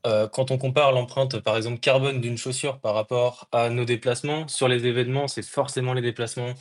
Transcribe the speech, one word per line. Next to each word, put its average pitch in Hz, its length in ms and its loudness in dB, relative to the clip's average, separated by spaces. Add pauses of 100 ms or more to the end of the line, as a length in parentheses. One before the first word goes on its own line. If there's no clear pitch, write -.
euh, 110 220 2
quand 131 220 -2
on 131 80 2
compare 135 340 4
l'empreinte, 127 480 0
par 107 160 0
exemple, 113 220 -2
carbone 135 420 2
d'une 120 160 -4
chaussure 131 420 -6
par 107 160 -2
rapport 123 580 0
à 120 180 2
nos 120 140 0
déplacements, 127 640 -2
sur 139 220 0
les 123 180 2
événements, 127 400 0
c'est 117 180 -6
forcément 131 500 -2
les 127 80 0
déplacements 120 580 -4